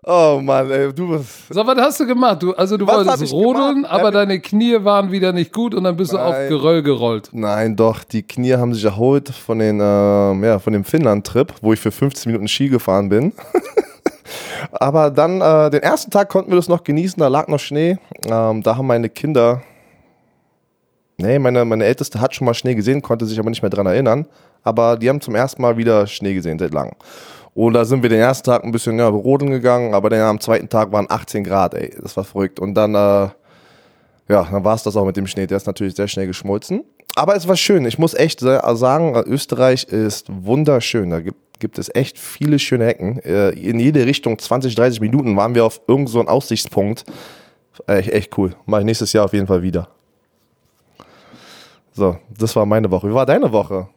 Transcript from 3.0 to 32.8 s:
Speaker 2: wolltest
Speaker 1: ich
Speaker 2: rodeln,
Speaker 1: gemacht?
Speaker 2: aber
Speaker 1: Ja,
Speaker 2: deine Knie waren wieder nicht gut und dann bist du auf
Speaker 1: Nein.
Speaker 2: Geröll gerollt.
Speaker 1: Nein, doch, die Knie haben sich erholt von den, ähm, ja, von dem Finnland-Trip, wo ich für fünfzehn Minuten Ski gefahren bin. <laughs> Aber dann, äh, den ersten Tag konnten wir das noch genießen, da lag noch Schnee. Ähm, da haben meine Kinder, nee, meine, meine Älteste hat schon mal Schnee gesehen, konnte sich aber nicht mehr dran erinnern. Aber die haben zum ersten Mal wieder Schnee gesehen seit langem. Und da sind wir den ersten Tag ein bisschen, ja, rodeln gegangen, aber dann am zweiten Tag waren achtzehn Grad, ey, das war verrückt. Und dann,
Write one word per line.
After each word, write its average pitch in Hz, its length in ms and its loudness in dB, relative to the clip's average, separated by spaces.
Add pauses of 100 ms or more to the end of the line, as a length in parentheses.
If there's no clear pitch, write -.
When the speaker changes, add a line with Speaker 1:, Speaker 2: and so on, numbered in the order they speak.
Speaker 2:
wolltest 151 160 0
Speaker 1:
ich 135 100 -6
Speaker 2:
rodeln, 262 440 2
Speaker 1:
gemacht? 277 140 -4
Speaker 2:
aber 185 140 2
Speaker 1:
Ja, 208 60 2
Speaker 2:
deine 196 280 2
Knie 233 440 0
waren 202 280 2
wieder 185 220 0
nicht 175 180 -2
gut 233 220 -4
und 180 100 -2
dann 180 140 -2
bist 185 160 -2
du 190 60 -2
auf 175 140 0
Speaker 1:
Nein. 135 160 -2
Speaker 2:
Geröll 156 340 2
gerollt. 117 500 0
Speaker 1:
Nein, 107 420 -2
doch, 113 280 2
die - 200 -4
Knie 127 300 -2
haben 123 200 0
sich 107 120 -2
erholt 123 440 0
von 113 300 -6
den, 107 220 2
ähm, 101 600 2
ja, 110 160 2
von 110 140 -2
dem 101 120 0
Finnland-Trip, 127 680 0 (100)
wo 110 120 4
ich 110 60 0
für 110 120 -2
fünfzehn 135 400 -4
Minuten 107 160 -4
Ski 139 220 -2
gefahren 101 400 0
bin. 120 280 0
<laughs> - 1300 -6
Aber 147 400 2
dann, 165 300 2
äh, 156 300 4
den 147 100 2
ersten 240 300 -2
Tag 202 180 2
konnten 190 220 0
wir 180 60 2
das 175 120 0
noch 170 140 0
genießen, 165 360 -2
da 151 80 4
lag 143 200 0
noch 143 120 0
Schnee. 160 380 -2 (300)
Ähm, 110 340 0
da 110 160 2
haben 131 100 -4
meine 117 220 2
Kinder, 127 520 0 (1600)
nee, 135 220 2
meine, 123 240 2
meine 110 220 0
Älteste - 340 -2
hat 127 160 -2
schon 131 100 -4
mal 120 80 2
Schnee 127 220 -2
gesehen, 123 260 0
konnte 117 240 -4
sich 110 140 -6
aber 110 100 -2
nicht 117 120 -6
mehr 104 80 -2
dran 98 160 -2
erinnern. 123 400 0 (380)
Aber 117 340 2
die 113 120 -2
haben 147 120 -2
zum 113 140 -6
ersten 127 260 -2
Mal 120 160 2
wieder 113 300 2
Schnee 98 260 -6
gesehen 85 260 -4
seit 82 140 -4
langem. 71 220 -4 (580)
Und 113 200 2
da 117 120 4
sind 127 160 0
wir 120 80 2
den 110 100 4
ersten 127 260 2
Tag 123 180 2
ein 117 80 -8
bisschen, 113 260 -2
ja, 117 100 4
rodeln 135 440 0
gegangen, 123 420 0
aber 101 160 2
dann 113 120 2
am 107 180 2
zweiten 113 300 -2
Tag 110 220 0
waren 104 160 0
achtzehn - 360 -4
Grad, 92 320 0
ey, 80 260 -8
das - 160 -10
war 98 60 -4
verrückt. 98 360 -4
Und 98 140 -4
dann, 107 220 2